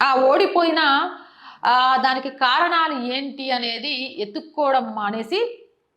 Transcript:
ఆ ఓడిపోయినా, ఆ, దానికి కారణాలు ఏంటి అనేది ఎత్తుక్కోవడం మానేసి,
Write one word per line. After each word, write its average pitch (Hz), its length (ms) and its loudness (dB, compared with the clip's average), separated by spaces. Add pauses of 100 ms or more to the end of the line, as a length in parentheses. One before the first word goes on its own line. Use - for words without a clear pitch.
ఆ 269 120 4
ఓడిపోయినా, 320 1040 2 (460)
ఆ, 254 320 4
దానికి 262 320 0
కారణాలు 277 840 0
ఏంటి 269 380 -6
అనేది 247 680 -6
ఎత్తుక్కోవడం 240 760 -2
మానేసి, 220 760 -4 (280)